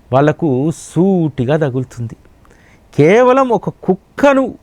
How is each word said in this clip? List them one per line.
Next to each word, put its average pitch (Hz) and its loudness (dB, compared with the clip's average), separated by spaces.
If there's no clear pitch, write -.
వాళ్లకు 143 0
సూటిగా 160 -2
తగులుతుంది. 131 -6
కేవలం 247 4
ఒక 214 -2
కుక్కను 262 -2